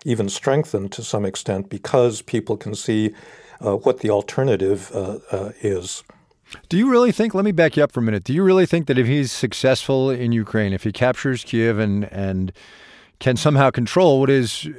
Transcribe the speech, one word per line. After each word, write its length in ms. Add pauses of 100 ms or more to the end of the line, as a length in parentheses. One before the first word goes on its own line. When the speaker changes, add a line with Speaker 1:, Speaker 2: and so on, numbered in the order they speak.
Speaker 1:
even 240
strengthened 640
to 100
some 220
extent 440
because 540
people 340
can 200
see, 360 (480)
uh, 140
what 260
the 100
alternative, 840
uh, 240 (140)
uh, 180 (120)
is. 420 (640)
Speaker 2:
Do 100
you 120
really 220
think, 220
let 100
me 80
back 240
you 60
up 100
for 80
a 20
minute. 220
Do 80
you 100
really 220
think 220
that 120
if 80
he's 240
successful 800
in 220
Ukraine, 400
if 120
he 80
captures 520
Kyiv 340
and, 260
and 480 (640)
can 180
somehow 340
control 500
what 100
is 360 (120)